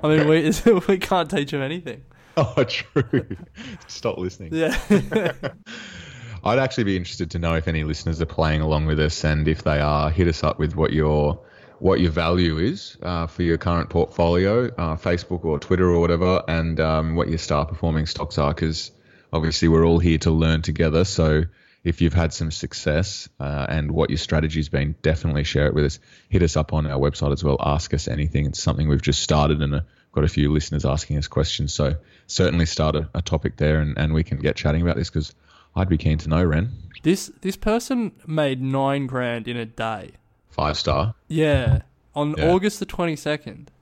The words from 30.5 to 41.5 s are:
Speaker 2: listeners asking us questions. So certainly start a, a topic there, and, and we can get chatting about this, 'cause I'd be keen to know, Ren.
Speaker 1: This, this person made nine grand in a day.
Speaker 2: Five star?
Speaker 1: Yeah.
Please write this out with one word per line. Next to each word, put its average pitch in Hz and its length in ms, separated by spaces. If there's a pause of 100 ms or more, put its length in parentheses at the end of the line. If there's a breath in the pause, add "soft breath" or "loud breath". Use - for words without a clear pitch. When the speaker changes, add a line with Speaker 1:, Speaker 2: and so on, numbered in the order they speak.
Speaker 2:
listeners 76 320
asking 71 340
us 73 100
questions. 73 460
So 73 220 (320 soft breath)
certainly 85 380
start 78 280
a, 78 200
a 82 80
topic 76 340
there, 76 240
and, 76 180
and 78 160
we 80 80
can 69 160
get 69 160
chatting 80 280
about 85 140
this, - 140
'cause - 240 (440 soft breath)
I'd 90 120
be 82 80
keen 78 200
to 80 120
know, 80 120
Ren. 87 280 (320)
Speaker 1:
This, 185 280 (120)
this 190 120
person 233 580 (140)
made 143 360
nine 135 440
grand 120 400
in 120 120
a 113 80
day. 110 460 (360)
Speaker 2:
Five 76 300
star? 78 360 (140)
Speaker 1:
Yeah. 143 520 (340)